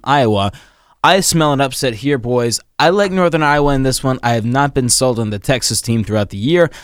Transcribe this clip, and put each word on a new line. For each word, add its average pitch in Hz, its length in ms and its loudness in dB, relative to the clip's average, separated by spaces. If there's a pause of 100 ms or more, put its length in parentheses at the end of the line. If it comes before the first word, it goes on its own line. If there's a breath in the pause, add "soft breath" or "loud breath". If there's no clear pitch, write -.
Iowa. 107 480 2 (560 loud breath)
I 190 120 4
smell 160 340 2
an 135 60 0
upset 127 340 -2
here, 135 240 -2
boys. 120 420 -2 (180)
I 151 120 4
like 202 220 2
Northern 170 300 0
Iowa 147 320 2
in 131 80 0
this 131 220 -2
one. 131 180 -2
I 120 100 0
have 113 120 -2
not 139 300 0
been 127 160 0
sold 127 280 0
on 107 120 -4
the 104 80 -6
Texas 113 420 -2
team 113 240 -2
throughout 104 260 -2
the 101 60 -12
year. 160 340 2 (140)